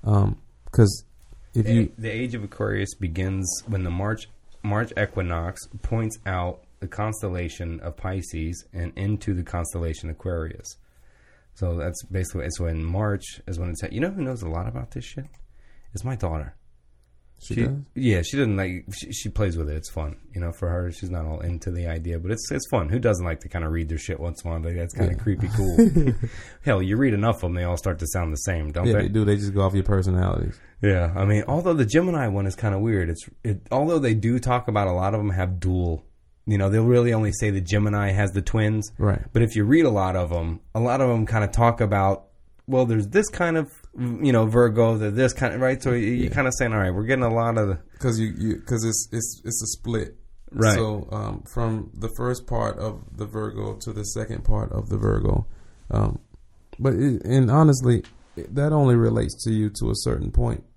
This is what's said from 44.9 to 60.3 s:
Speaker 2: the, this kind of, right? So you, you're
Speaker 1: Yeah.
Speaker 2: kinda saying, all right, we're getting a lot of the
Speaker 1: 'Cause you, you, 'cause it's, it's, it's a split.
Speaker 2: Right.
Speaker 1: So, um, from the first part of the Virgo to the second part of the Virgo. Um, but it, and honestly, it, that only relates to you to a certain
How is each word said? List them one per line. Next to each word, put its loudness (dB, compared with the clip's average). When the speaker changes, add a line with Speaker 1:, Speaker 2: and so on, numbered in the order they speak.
Speaker 2:
the, 0
this 2
kind -2
of, -2
right? 2
So 0
you, 0
you're 0
Speaker 1:
Yeah. -4
Speaker 2:
kinda 2
saying, 0
all 2
right, 2
we're -2
getting 2
a 2
lot 2
of 2
the -2
Speaker 1:
'Cause 0
you, 0
you, -2
'cause -2
it's, -2
it's, -6
it's -6
a -8
split. -4
Speaker 2:
Right. 4
Speaker 1:
So, -2
um, -6
from -2
the -6
first -4
part -2
of -6
the -6
Virgo -6
to -10
the -6
second -6
part 2
of -4
the -2
Virgo. 2
Um, 0
but 2
it, 0
and 4
honestly, 6
it, -12
that 0
only 6
relates 2
to 0
you 0
to 0
a 0
certain -2